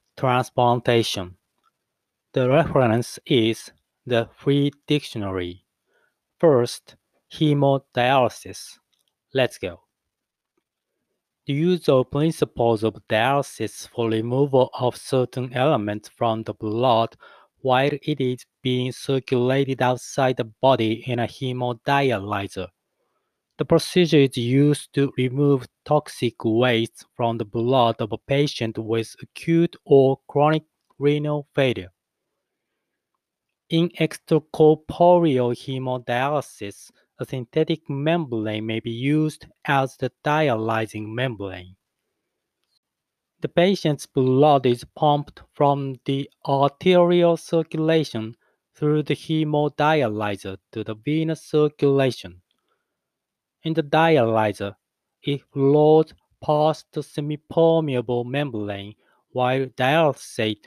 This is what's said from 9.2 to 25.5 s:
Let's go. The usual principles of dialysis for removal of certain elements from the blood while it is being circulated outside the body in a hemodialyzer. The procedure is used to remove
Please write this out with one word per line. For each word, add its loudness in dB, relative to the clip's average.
Let's -2
go. -10
The -6
usual 2
principles 0
of -4
dialysis -2
for -4
removal 0
of -2
certain -4
elements -2
from -2
the -10
blood 0
while 2
it -6
is -4
being -2
circulated -2
outside -2
the -6
body 0
in -4
a -2
hemodialyzer. -4
The -4
procedure 2
is 4
used 2
to 0
remove 0